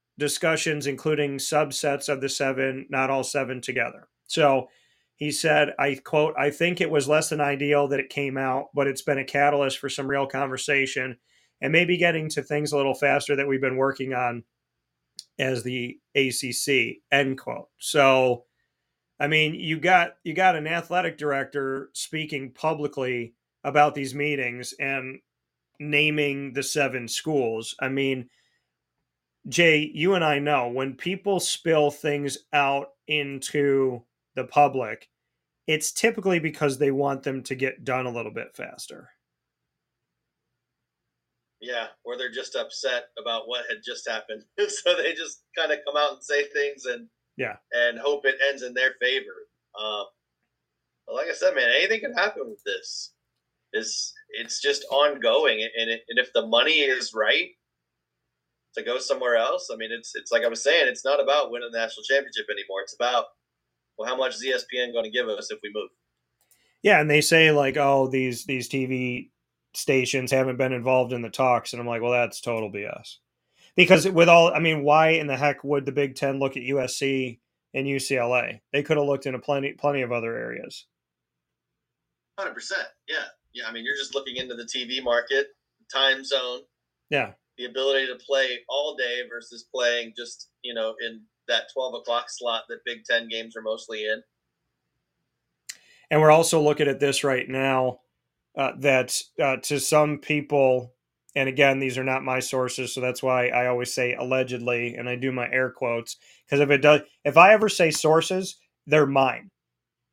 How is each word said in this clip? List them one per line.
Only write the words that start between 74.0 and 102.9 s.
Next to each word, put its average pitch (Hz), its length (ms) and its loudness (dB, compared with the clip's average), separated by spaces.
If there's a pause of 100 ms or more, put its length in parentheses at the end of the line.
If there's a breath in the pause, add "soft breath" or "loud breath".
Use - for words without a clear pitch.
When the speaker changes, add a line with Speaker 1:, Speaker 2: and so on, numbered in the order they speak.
Speaker 1:
with 170 200 6
all, 170 240 8
I 156 60 -2
mean, 160 240 0
why 156 280 4
in 156 180 0
the 131 80 -4
heck 139 260 -2
would 139 240 -2
the 139 60 -4
Big 139 240 -2
Ten 139 240 -2
look 135 160 -2
at 123 80 -8
U 135 160 -2
S 127 160 -4
C 131 440 -4 (340)
and 135 120 -2
U 139 120 -2
C 135 180 -2
L 123 180 0
A? 120 260 -2 (120)
They 143 100 0
could 147 140 0
have 143 100 2
looked 139 200 -2
into 127 120 -4
plenty, 139 360 -2
plenty 143 280 -2
of 120 80 -4
other 117 260 -4
areas. 120 500 -12 (1500)
Speaker 2:
Hundred - 160 -8
percent, - 340 -6 (200)
yeah. 156 180 -4 (260)
Yeah, 123 140 -12
I 117 60 -8
mean, 117 120 -12
you're 143 120 -4
just 135 180 -8
looking 131 220 -6
into 127 180 -8
the 117 100 -12
T 127 200 -8
V 127 160 -6
market, 127 480 0 (440)
time 135 320 2
zone. 127 360 -4 (500)
Speaker 1:
Yeah. 123 220 0 (260)
Speaker 2:
The 123 80 -8
ability 135 400 0
to 127 80 -8
play 131 540 -2
all 143 280 -4
day 123 320 -4
versus 117 460 -16
playing 120 420 0
just, - 340 -16 (120)
you 123 100 -10
know, 113 220 -4 (100)
in 113 180 -10 (260)
that 113 160 -2 (100)
twelve 127 200 -4
o'clock 120 340 -4
slot 117 400 -6
that 113 160 -14
Big 117 200 -10
Ten 117 240 -2
games 113 280 -10
are 113 60 -12
mostly 110 440 -8
in. 110 160 -4 (1900 soft breath)
Speaker 1:
And 156 100 6
we're 156 100 10
also 165 300 6
looking 147 260 4
at 135 140 0
this 139 240 2
right 131 240 0
now, 131 520 0 (560)
uh, 135 220 0
that, 131 420 2 (220)
uh, 135 160 2
to 143 220 -2
some 151 380 2
people, 139 760 2 (400)
and 135 140 0
again, 135 320 4
these 127 180 -2
are 131 60 -2
not 131 200 -2
my 131 140 -2
sources, 127 560 -4